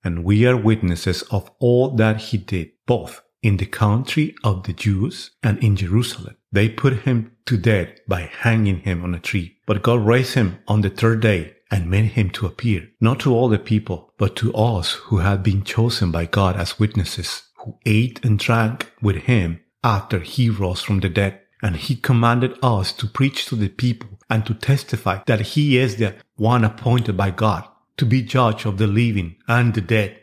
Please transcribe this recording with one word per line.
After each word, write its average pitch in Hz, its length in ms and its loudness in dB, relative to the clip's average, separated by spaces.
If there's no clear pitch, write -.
And 85 220 -4
we 104 220 4
are 127 100 6
witnesses 95 720 0
of 101 200 -4
all 127 360 4
that 110 240 4
he - 180 -4
did, 90 320 -6
both 95 360 -4
in 101 160 2
the 92 80 -2
country 117 760 0
of 95 220 -2
the 95 80 -6
Jews 101 580 -2
and 107 160 2
in 104 180 2
Jerusalem. 101 600 -4
They 104 180 4
put 113 320 0
him 120 320 -2
to 123 100 0
death 98 340 2
by 92 220 -4
hanging 107 400 2
him 87 240 -4
on 90 100 -4
a 85 60 -8
tree. 90 360 -6
But 101 160 -2
God 117 240 2
raised 123 280 2
him 95 320 0
on 107 140 2
the 98 100 2
third 113 300 0
day 98 340 0
and 90 200 -2
made 104 220 2
him 95 180 0
to - 160 -6
appear, 98 420 -2
not 117 200 2
to 131 140 2
all 123 140 2
the 107 100 2
people, 104 580 -4
but 101 200 -2
to - 180 -2
us 107 380 0
who - 260 -2
had 95 240 0
been 98 200 0
chosen 113 480 0
by 85 140 -2
God 95 320 2
as 90 220 -6
witnesses, 101 640 -4
who - 260 -14
ate 113 400 0
and 107 140 2
drank 113 520 -2
with 101 140 2
him 87 440 0
after 101 360 0
he 117 280 0
rose 95 320 -2
from 98 200 0
the 92 100 -2
dead. 95 300 0
And 90 160 -2
he 120 200 -4
commanded 120 680 2
us 110 300 0
to - 140 -8
preach - 400 -2
to 123 100 -6
the 104 120 0
people 120 400 -4
and 110 160 0
to 110 80 -2
testify 120 720 -2
that 110 140 2
he 143 360 0
is 123 200 0
the 107 180 -2
one 113 280 2
appointed 113 520 0
by 98 140 0
God 98 380 -2
to 131 80 0
be 127 160 2
judge 113 420 0
of 101 140 -4
the 107 80 2
living 101 500 0
and 120 260 2
the 113 60 -2
dead. 101 420 0